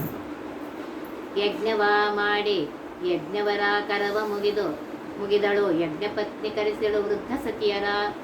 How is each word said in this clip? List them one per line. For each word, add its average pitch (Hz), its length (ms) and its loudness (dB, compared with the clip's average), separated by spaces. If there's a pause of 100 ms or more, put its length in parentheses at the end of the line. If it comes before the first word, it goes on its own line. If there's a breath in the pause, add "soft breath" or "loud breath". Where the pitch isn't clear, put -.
(1400)
ಯಜ್ಞವ 208 440 2 (320)
ಮಾಡಿ 208 540 2 (440)
ಯಜ್ಞವರ 202 480 0 (280)
ಕರವ 403 400 0
ಮುಗಿದು, 202 420 2 (500)
ಮುಗಿದಳು 330 600 4
ಯಜ್ಞಪತ್ನಿ 339 680 -2
ಕರೆಸಿದಳು 214 520 2
ವೃದ್ಧ 202 300 0
ಸತಿಯರ. 208 520 0 (400)